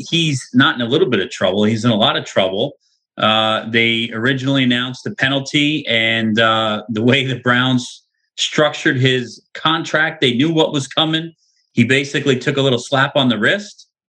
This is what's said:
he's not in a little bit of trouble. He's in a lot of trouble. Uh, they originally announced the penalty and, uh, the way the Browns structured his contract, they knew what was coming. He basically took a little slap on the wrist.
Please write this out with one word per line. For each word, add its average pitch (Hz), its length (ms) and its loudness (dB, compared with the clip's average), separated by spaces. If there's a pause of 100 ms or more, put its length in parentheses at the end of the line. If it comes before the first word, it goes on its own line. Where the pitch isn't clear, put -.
he's 160 440 -2
not 139 220 4
in 120 60 -6
a 120 40 -4
little 147 240 2
bit 113 100 2
of 92 100 -4
trouble. 101 360 0
He's 110 180 0
in 120 80 4
a 107 60 2
lot 135 180 2
of 151 80 -6
trouble. 101 540 -2 (400)
Uh, 110 520 0
they 117 440 0
originally 131 500 0
announced 123 400 -2
the 104 100 -6
penalty 139 720 -2
and, 113 520 0
uh, 110 480 2
the 110 160 -2
way 131 220 4
the 127 160 -4
Browns 127 640 0 (320)
structured 151 580 0
his 127 500 -2 (100)
contract, 160 680 -2
they 127 120 2
knew 147 200 2
what 156 180 2
was 139 160 -4
coming. 160 460 -4 (400)
He - 100 2
basically 139 560 0
took 143 160 -2
a 135 60 -2
little 131 180 2
slap 135 380 0
on 131 100 2
the 117 100 2
wrist. 151 520 -2 (200)